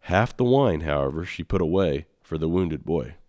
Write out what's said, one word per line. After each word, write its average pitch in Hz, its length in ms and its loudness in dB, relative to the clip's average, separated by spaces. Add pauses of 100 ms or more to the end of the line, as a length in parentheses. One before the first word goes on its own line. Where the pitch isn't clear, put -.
Half 104 360 0
the 123 80 2
wine, 123 360 4
however, 73 440 -2
she - 180 -10
put 92 180 0
away 80 460 0 (140)
for - 160 -8
the 80 120 0
wounded 85 360 0
boy. 73 300 -4 (140)